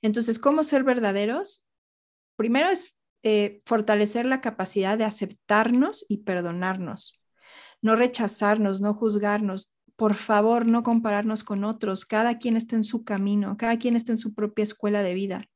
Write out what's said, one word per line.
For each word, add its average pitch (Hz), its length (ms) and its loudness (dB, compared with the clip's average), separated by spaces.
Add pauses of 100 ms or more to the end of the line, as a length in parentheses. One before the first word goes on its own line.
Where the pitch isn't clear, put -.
Entonces, 226 380 0
¿cómo 302 240 2
ser 285 200 2
verdaderos? 233 800 -2 (720)
Primero 247 340 2
es, - 260 -2 (280)
eh, 208 420 2
fortalecer 214 600 2
la 262 160 0
capacidad 202 560 -2
de 226 60 0
aceptarnos 226 1040 0
y 208 140 -4
perdonarnos. 180 1000 -6 (600)
No 220 140 4
rechazarnos, 214 880 2
no 208 140 0
juzgarnos. 208 760 -2 (240)
Por 214 200 2
favor, 226 500 2
no 233 160 4
compararnos 220 600 0
con 202 200 -4
otros. 208 420 -4
Cada 233 340 0
quien 233 180 0
está 226 180 -4
en 220 80 2
su 226 200 -4
camino, 202 540 -2
cada 233 200 0
quien 233 180 0
está 233 160 -2
en 226 60 0
su 214 160 -6
propia 214 300 -2
escuela 208 400 -2
de 180 100 -2
vida. 196 320 -6 (100)